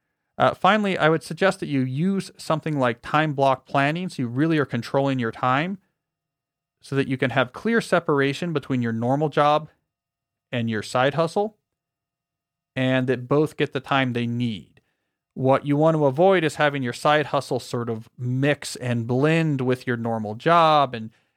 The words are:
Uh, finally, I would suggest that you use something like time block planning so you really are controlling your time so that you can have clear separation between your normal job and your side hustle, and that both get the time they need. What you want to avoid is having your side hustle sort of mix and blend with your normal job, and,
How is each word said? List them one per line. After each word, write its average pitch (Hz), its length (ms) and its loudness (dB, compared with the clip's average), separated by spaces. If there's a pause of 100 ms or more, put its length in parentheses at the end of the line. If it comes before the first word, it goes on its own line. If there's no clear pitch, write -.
(400)
Uh, 131 140 4
finally, 196 460 0
I 151 100 4
would 160 140 0
suggest 185 380 -2
that 170 60 -6
you 143 120 0
use 160 580 -2
something 156 400 -4
like 123 240 0
time 151 320 0
block 135 320 0
planning 151 420 -2
so - 140 -8
you 123 60 -2
really 151 320 0
are 135 60 2
controlling 135 520 -2
your 113 140 -2
time 147 480 -2 (1000)
so - 160 -10
that 135 120 0
you 131 100 -4
can 131 140 0
have 127 220 0
clear 226 280 -2
separation 160 720 0
between 135 300 -2
your 113 100 -2
normal 131 360 0
job 151 400 2 (840)
and 117 180 -2
your 107 140 -4
side 135 320 0
hustle, 185 420 -4 (1160)
and 131 320 0
that 123 200 -2
both 143 300 0
get 143 160 -4
the 135 60 -6
time 131 340 0
they 117 140 -2
need. 117 540 -6 (520)
What 131 320 2
you 143 100 0
want 156 220 4
to 151 80 2
avoid 175 380 4
is 147 120 -2
having 143 280 0
your 120 100 -4
side 151 340 2
hustle 135 320 -4
sort 117 300 -6
of 113 260 -8
mix 135 600 -2
and 120 320 -2
blend 147 540 0
with 127 260 -2
your 120 100 -2
normal 113 380 -4
job, 156 580 4
and, 113 160 -10 (280)